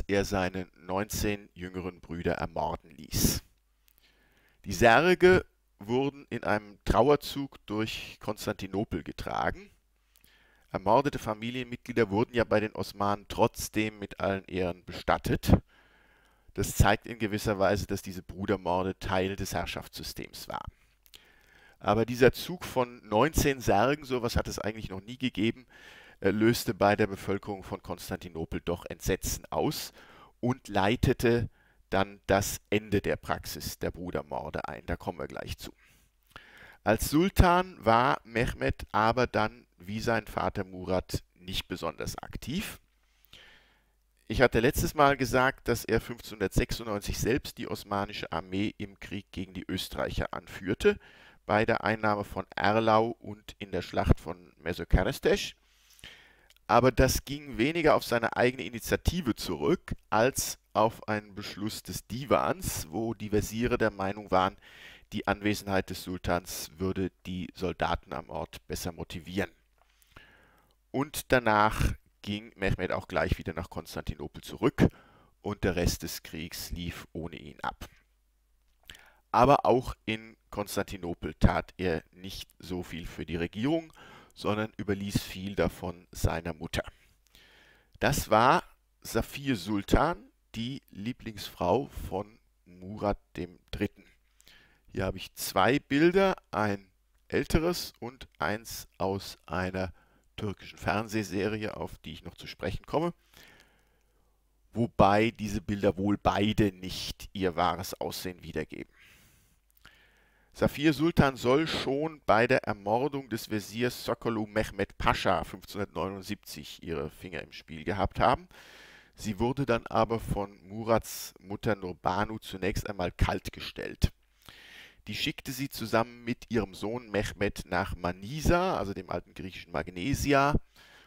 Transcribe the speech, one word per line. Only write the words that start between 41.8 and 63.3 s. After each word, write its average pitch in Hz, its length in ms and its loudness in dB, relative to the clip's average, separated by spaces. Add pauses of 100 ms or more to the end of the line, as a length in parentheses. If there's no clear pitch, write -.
aktiv. - 640 -8 (1500)
Ich 110 140 0
hatte 120 180 6
letztes 156 360 2
Mal 143 200 6
gesagt, 127 520 2
dass 120 180 0
er 113 160 2
fünfzehnhundertsechsundneunzig 107 1200 -2
selbst - 400 -2
die - 100 -8
osmanische 101 640 -4
Armee 95 460 -2
im 98 220 -12
Krieg - 320 -12
gegen 92 220 -8
die 92 160 -10
Österreicher - 640 -4
anführte, - 640 0 (460)
bei 107 220 4
der 113 160 2
Einnahme 107 400 2
von - 320 -8
Erlau 110 540 4 (100)
und - 400 -14
in 101 120 -12
der 90 120 -2
Schlacht - 360 2
von 85 380 -12
Mesokeresztes. 92 960 2 (1120)
Aber 120 240 6
das 131 340 2
ging 139 320 -10
weniger 151 380 4
auf - 80 2
seine 117 320 0
eigene 123 280 2
Initiative 113 720 -2
zurück, 82 580 -2 (160)
als - 480 0 (160)
auf 110 340 2
einen 104 280 -4
Beschluss 104 480 -8
des - 240 -10
Divans, 127 840 0
wo 113 240 -2
die 104 180 -10